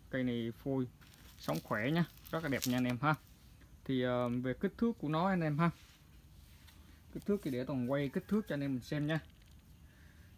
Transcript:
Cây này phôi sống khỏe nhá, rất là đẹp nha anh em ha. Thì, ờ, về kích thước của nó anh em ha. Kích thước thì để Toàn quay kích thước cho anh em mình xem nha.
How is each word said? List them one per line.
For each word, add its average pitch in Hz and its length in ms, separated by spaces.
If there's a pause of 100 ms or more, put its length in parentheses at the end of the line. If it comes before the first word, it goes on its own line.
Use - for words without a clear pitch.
(100)
Cây 131 140
này 117 340
phôi 135 280 (520)
sống 151 260
khỏe 113 260
nhá, 165 140 (260)
rất 160 120
là 160 60
đẹp 131 180
nha 123 100
anh 127 80
em 123 180
ha. 151 120 (720)
Thì, 131 180
ờ, 123 260
về 123 320
kích 196 180
thước 233 200
của 147 100
nó 160 200
anh 185 120
em 151 180
ha. 170 120 (1400)
Kích - 140
thước 202 160
thì 156 80
để 127 140
Toàn 127 260
quay 143 180
kích 175 200
thước 208 200
cho 160 60
anh 143 60
em 139 120
mình 123 100
xem 147 240
nha. 156 140 (1160)